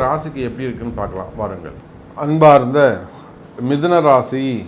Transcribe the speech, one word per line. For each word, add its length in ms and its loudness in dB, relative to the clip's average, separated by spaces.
ராசிக்கு 440 -4
எப்படி 180 -8
இருக்குன்னு 340 -8
பார்க்கலாம். 300 -8
வாருங்கள். 360 -10
அன்பார்ந்த 560 4
மிதுன 260 0
ராசி 340 2